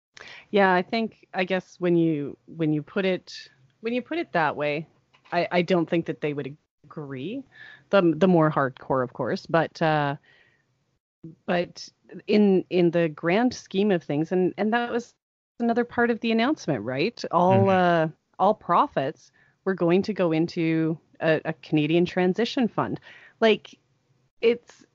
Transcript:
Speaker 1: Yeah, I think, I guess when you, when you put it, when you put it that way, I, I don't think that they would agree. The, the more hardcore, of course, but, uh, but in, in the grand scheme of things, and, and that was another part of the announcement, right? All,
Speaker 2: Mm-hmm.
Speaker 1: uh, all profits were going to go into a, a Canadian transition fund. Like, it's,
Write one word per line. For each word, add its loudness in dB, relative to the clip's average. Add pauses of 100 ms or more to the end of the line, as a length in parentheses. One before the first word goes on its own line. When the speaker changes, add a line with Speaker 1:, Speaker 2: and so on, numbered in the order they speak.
(500)
Speaker 1:
Yeah, 2
I 2
think, -6
I -2
guess -6
when 2
you, -2 (120)
when -2
you -2
put -6
it, -6 (320)
when -6
you -4
put -8
it -8
that 0
way, -4 (440)
I, -2
I 2
don't 0
think -2
that -8
they -4
would -10 (280)
agree. -12 (480)
The, 6
the 4
more 6
hardcore, -2
of -8
course, -6
but, -2
uh, 0 (1300)
but -4 (380)
in, 4
in 4
the 0
grand 0
scheme -2
of 0
things, -2
and, 0
and -2
that -4
was -6 (460)
another 0
part 0
of -2
the -2
announcement, 0
right? -4
All, 4
Speaker 2:
Mm-hmm. 4
Speaker 1:
uh, 2 (320)
all 2
profits -2 (340)
were -2
going 2
to -4
go 0
into 0 (220)
a, 2
a -6
Canadian 0
transition -2
fund. -4 (440)
Like, 0 (640)
it's, -2